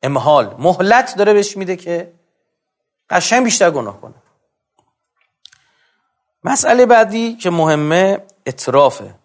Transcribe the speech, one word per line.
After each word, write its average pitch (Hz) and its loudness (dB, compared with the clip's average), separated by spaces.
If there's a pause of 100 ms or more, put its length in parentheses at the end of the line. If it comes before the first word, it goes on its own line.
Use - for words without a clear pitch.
امهال، 135 0
مهلت 190 0
داره 202 2
بهش 202 -2
می‌ده 190 -8
که 170 -10 (960)
قشنگ 220 -2
بیشتر 196 0
گناه 117 -8
کنه. 113 -20 (2250)
مسئله 247 2
بعدی 226 2
که 190 -6
مهمه، 165 0 (220)
اعترافه. 127 -2